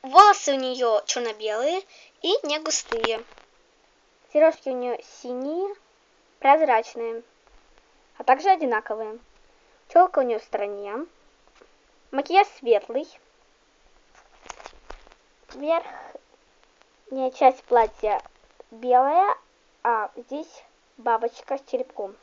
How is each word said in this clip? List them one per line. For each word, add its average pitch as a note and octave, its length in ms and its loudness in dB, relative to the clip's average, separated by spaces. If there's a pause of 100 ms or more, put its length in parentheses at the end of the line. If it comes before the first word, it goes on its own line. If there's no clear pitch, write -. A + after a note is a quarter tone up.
Волосы E4+ 540 6
у - 20 -2
нее B3+ 480 0
черно-белые A3+ 760 -4 (400)
и F4 120 -2 (100)
не D4+ 160 -4
густые. A#3 640 -4 (1080)
Сережки D#4+ 360 2
у C4 80 -4
нее B3 220 -6 (240)
синие, D4+ 520 -6 (640)
прозрачные, A#3 840 0 (960)
а B3 60 -14
также D4 260 2
одинаковые. A3 680 -2 (680)
Челка F4 300 4
у C#4 40 0
нее A#3+ 160 -2
в - 60 -12
стороне. G3+ 600 -8 (1040)
Макияж E4 360 2 (120)
светлый. A#3 500 0 (2500)
Верхняя - 1800 -8
часть C4 340 4
платья A3 580 0 (480)
белая, B3+ 640 2 (480)
а A3 340 -2
здесь C4+ 460 -14 (360)
бабочка A#3 580 -4
с C4+ 80 -14
черепком. A3+ 580 -10